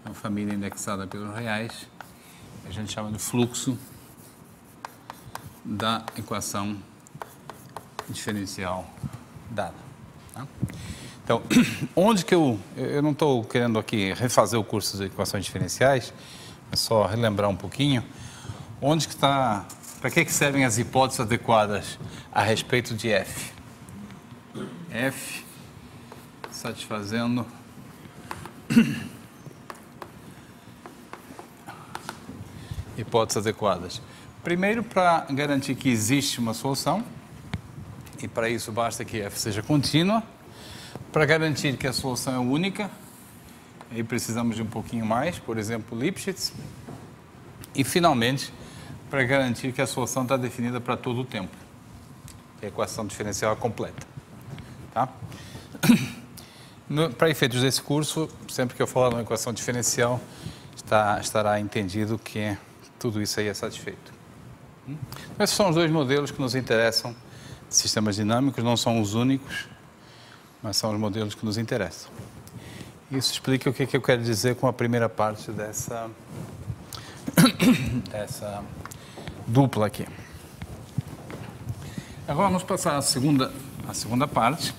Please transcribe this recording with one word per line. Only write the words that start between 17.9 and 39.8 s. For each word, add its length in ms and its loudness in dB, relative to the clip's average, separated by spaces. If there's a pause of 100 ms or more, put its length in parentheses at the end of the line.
onde 280 4
que 80 -10
tá, 500 2 (340)
pra 100 0
que 140 6
que 80 -2
servem 320 4
as 140 4
hipóteses 420 2
adequadas 800 2 (340)
a 100 4
respeito 520 2
de 160 -2
F? 420 0 (1400)
F 540 -4 (1080)
satisfazendo 920 -2 (1200)
<clears throat> - -6
hipóteses 420 2
adequadas. 600 0 (420)
Primeiro, 400 2
pra 480 4
garantir 440 2
que 140 0
existe 500 4
uma 160 0
solução, 500 0 (1160)
e 60 -6
pra 200 0
isso 220 -2
basta 340 -2
que 160 -4
F 180 -6
seja 240 -2
contínua. 600 4 (920)